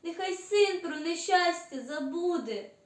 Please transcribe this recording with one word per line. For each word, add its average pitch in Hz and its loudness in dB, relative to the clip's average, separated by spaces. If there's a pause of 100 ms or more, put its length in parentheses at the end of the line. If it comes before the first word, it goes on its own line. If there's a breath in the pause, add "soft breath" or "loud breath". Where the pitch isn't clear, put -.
нехай 359 -4
син 392 4
про 302 -6
нещастя 339 2
забуде. 294 -2 (160)